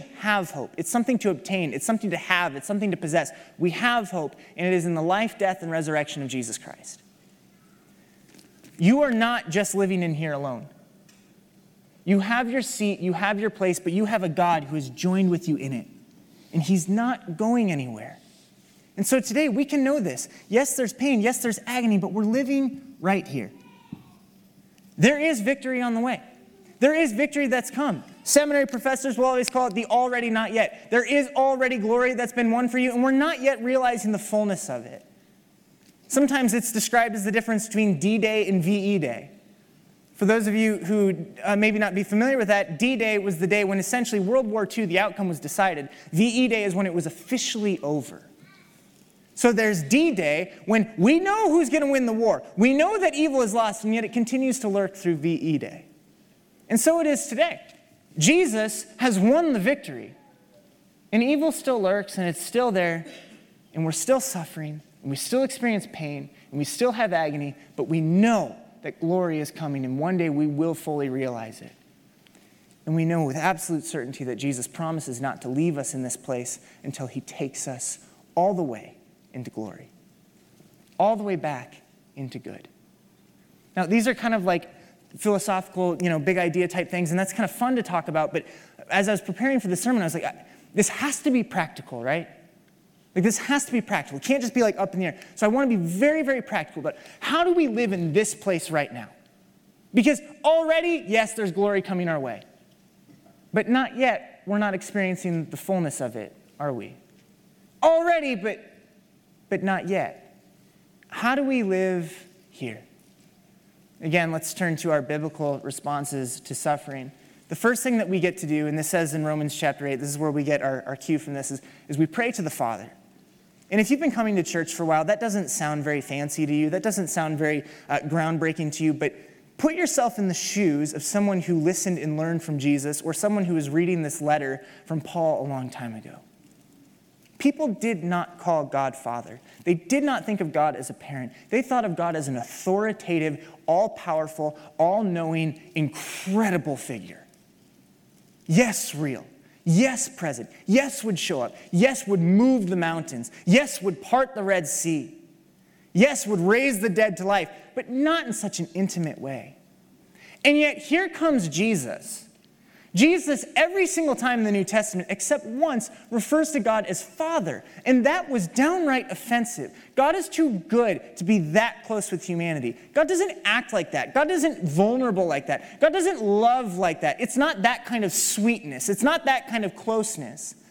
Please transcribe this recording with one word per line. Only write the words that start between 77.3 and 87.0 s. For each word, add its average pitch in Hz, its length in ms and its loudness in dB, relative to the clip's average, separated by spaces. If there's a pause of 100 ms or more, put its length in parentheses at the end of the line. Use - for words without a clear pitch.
us 127 320 -10 (360)
all 190 180 4
the 175 100 -2
way 117 340 -10 (360)
into 127 180 -10
glory, 101 380 -12 (1080)
all 208 160 4
the 208 80 -6
way 196 120 -2
back 139 460 -6 (340)
into 131 240 -10
good. - 280 -16 (1080)
Now, 185 100 0
these 214 220 4
are 254 60 2
kind 233 200 -2
of, 208 120 0
like, 175 240 0 (480)
philosophical, 185 840 0
you 175 80 -2
know, 160 100 0
big 180 180 2
idea 175 300 0
type 175 220 -4
things, 175 220 -2